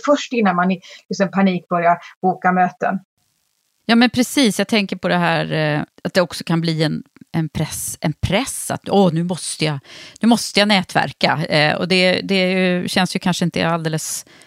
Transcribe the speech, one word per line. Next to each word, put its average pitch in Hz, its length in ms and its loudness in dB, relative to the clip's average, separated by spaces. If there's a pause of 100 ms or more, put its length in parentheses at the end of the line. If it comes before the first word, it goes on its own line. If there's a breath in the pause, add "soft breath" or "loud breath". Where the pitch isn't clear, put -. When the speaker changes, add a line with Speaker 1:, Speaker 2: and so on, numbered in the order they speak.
Speaker 1:
först 285 280 2
innan 202 240 2
man 180 140 2
i, 180 100 -2 (280 loud breath)
liksom, 190 220 -2
panik 185 380 0
börjar 170 300 2 (240 loud breath)
boka 185 300 0
möten. 185 460 0 (880)
Speaker 2:
Ja, - 100 4
men 240 140 4
precis. 247 480 2
Jag 196 100 0
tänker 202 280 0
på 185 120 -4
det 175 80 2
här, 165 360 0
eh, 151 280 0 (240)
att 175 100 -6
det 185 60 4
också - 240 -2
kan 165 160 0
bli 160 220 0
en, 156 200 -2 (300)
en 160 160 -2
press, - 520 -6
en 156 120 -2
press - 580 -4
att, - 180 -8
"Åh, 190 240 4
nu 160 120 -2
måste 175 400 -6
jag, 151 140 -2 (420 loud breath)
nu 220 80 2
måste 220 320 2
jag 208 80 2
nätverka." 156 800 0
Eh, 151 280 2
och 180 120 -4
det, 185 360 2
det 185 100 -2
är 185 240 0
ju, 180 300 0
känns 185 280 0
ju - 40 -6
kanske 180 240 0
inte 170 240 0
alldeles 160 580 -4 (200 soft breath)